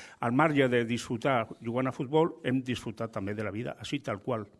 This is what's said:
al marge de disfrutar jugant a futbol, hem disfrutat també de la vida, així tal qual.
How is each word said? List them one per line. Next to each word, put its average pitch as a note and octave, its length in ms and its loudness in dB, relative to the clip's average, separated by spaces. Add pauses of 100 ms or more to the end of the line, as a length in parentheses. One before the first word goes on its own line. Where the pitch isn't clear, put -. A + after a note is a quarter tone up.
(260)
al A#2 80 0
marge C#3+ 340 6
de B2 120 4 (100)
disfrutar A#2+ 540 0 (180)
jugant A#2 240 -2
a C3 80 -2
futbol, D#3 380 2 (120)
hem C3 220 2
disfrutat A#2 480 -4
també G#2 240 -4
de A2 80 -4
la G2 80 -4
vida, A#2+ 240 -6
així C3+ 240 -6
tal G#2 220 -6
qual. A2+ 240 -2 (120)